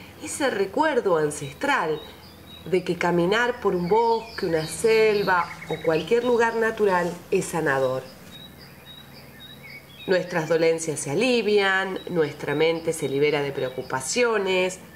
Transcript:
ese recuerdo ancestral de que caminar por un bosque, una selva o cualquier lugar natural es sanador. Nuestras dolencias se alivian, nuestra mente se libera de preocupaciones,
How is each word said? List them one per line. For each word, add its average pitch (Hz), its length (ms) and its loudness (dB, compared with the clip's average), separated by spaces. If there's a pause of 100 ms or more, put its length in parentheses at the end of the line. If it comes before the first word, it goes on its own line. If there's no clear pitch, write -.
(220)
ese 294 280 -2
recuerdo 208 680 0
ancestral 156 840 -2 (640)
de 175 200 0
que 175 120 -2
caminar 175 640 2
por 190 140 2
un 175 140 -2
bosque, 226 580 2
una 160 200 0
selva 208 840 2 (200)
o 160 140 -4
cualquier 170 420 2
lugar 233 300 2
natural 208 580 2 (180)
es 185 160 0
sanador. 135 560 0 (2000)
Nuestras 175 420 0
dolencias 160 500 2
se 139 140 -6
alivian, 196 840 2 (100)
nuestra 147 460 -2
mente 160 380 2
se 151 160 -4
libera 147 320 2
de 139 120 -2
preocupaciones, 185 1300 -2 (160)